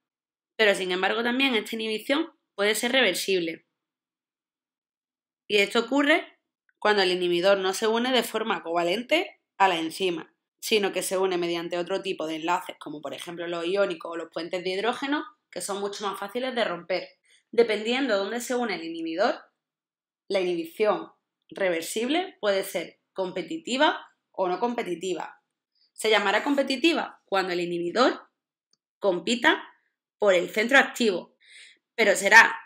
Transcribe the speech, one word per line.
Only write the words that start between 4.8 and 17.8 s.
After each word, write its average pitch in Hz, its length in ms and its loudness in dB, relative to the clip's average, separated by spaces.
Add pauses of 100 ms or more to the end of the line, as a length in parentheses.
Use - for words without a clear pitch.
Y 208 100 2
esto 202 220 2
ocurre 285 580 0 (400)
cuando 208 220 2
el 180 120 2
inhibidor 180 440 2
no 190 160 0
se 220 140 -2
une 233 260 0
de 247 100 4
forma 220 400 -4
covalente 190 800 -2 (160)
a 196 120 6
la 170 100 2
enzima, 165 560 -4 (240)
sino 202 340 0
que 185 100 -4
se 185 140 -4
une 185 220 0
mediante 170 400 -4
otro 185 240 -4
tipo 185 240 -6
de 160 100 -6
enlaces, 175 420 -4
como 151 220 -12
por 135 140 -10
ejemplo 170 320 -10
los 170 180 -6
iónicos 180 480 -2
o 165 40 -8
los 165 140 -10
puentes 175 320 -6
de 185 80 -4
hidrógeno, 247 540 -2 (260)
que - 120 -10
son 202 180 -6
mucho 202 260 -6
más 196 140 -6
fáciles 247 340 -6
de 226 100 0
romper. 175 440 -4 (420)
Dependiendo 233 640 2